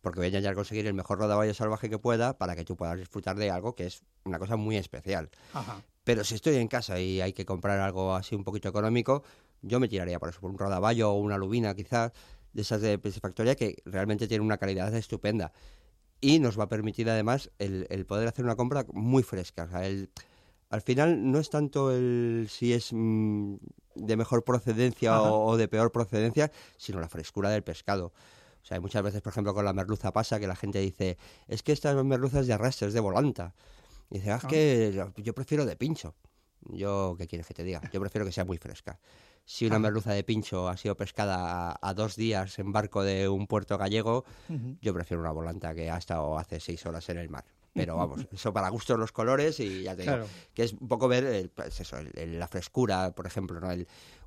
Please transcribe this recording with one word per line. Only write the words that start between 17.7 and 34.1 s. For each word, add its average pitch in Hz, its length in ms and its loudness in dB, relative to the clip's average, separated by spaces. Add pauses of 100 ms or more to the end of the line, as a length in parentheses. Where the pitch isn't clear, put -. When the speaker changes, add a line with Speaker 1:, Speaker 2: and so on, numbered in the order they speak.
Speaker 1:
el 95 160 -4
poder 107 200 0
hacer 117 160 -4
una 117 120 2
compra 123 360 0
muy 123 300 4
fresca. 90 440 -4
O 85 40 -10
sea, 92 180 -2
el, 98 220 -4 (640)
al 107 100 0
final, 131 500 4
no 143 80 6
es 151 120 -2
tanto 143 400 2
el 120 580 2
si 120 240 2
es, 117 180 0
mm, 107 640 2 (400)
de 110 220 0
mejor 117 260 2
procedencia 120 680 4
Speaker 2:
Ajá. 110 80 8 (100)
Speaker 1:
o, 107 200 4
o 117 60 6
de 113 100 4
peor 110 240 4
procedencia, 117 600 2 (260)
sino 95 220 -8
la 82 80 -4
frescura 98 440 -4
del 107 120 0
pescado. 87 500 -4 (480)
O - 40 -20
sea, 92 100 -8
hay 90 60 -4
muchas 98 220 -2
veces, 101 180 -2
por 110 100 -6
ejemplo, 104 220 0
con 101 100 0
la 98 100 2
merluza 95 380 -2
pasa 110 280 0
que 101 80 -4
la 92 80 -2
gente 98 240 -4
dice, 95 380 -2 (300)
"Es 107 160 -6
que - 80 0
esta 143 220 2 (100)
merluza 135 380 2
es 127 60 2
de 120 60 2
arrastre, 107 340 0
es 104 60 -2
de 117 60 2
volanta". 101 540 0 (560)
Y - 100 -10